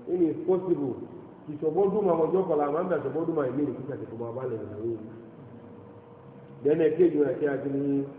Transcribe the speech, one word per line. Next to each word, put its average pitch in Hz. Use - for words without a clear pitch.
Yẹn 170
ni 180
it's 151
possible. 170
Ìṣọ̀gbọ́dún 175
mà, 180
ọjọ́ 165
kọ̀ọ̀la, 147
àmọ́ 147
àgbà 185
ìṣọ̀gbọ́dún 156
mà, 151
èmi 127
ni 131
kí 131
ṣàtìkọ́ 113
máa 117
bá 123
lè 120
rìn 98
lórí. 113
Then 151
ẹ 156
kéjì 160
náà 135
kí 147
a 135
ti 139
ní 139